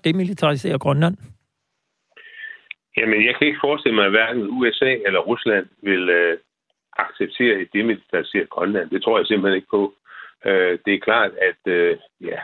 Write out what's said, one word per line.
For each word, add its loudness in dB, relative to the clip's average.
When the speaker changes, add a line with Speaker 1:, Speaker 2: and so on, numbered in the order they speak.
Speaker 1:
demilitariserer 0
Grønland? 0
Speaker 2:
Jamen, 2
jeg 2
kan 2
ikke -2
forestille 0
mig, 4
at 2
hverken 2
U -2
S -4
A 2
eller 2
Rusland 0
vil, 0
øh, 2
acceptere 0
et -10
demilitariseret -2
Grønland. -2
Det -2
tror 2
jeg 0
simpelthen 2
ikke -4
på. -2
Øh, 2
det 2
er 0
klart, 0
at, -4
øh, 2
ja, -8